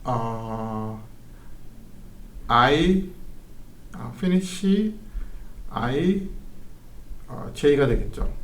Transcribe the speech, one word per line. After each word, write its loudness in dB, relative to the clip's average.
어, -4
I, 6
아, -10
피니쉬 4
I, 2
어, -8
J가 6
되겠죠. 2